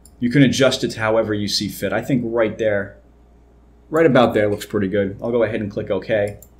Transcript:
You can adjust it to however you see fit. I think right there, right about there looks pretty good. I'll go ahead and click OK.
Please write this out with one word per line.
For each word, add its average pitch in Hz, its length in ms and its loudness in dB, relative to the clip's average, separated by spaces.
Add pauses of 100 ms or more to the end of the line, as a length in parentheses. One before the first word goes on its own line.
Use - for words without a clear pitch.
(200)
You 120 100 0
can 143 120 6
adjust 127 420 4
it 117 80 -4
to 117 80 -10
however 110 340 0
you 104 120 -4
see 98 220 -4
fit. 95 240 -6
I 110 80 -2
think 127 240 0
right 113 320 0
there, 101 400 -2 (920)
right 165 160 4
about 120 260 4
there 107 160 2
looks 104 160 -4
pretty 101 240 -2
good. 98 340 -2
I'll 117 100 -4
go 120 100 2
ahead 110 180 -2
and 101 100 -6
click 104 200 -6
OK. 101 480 -2 (220)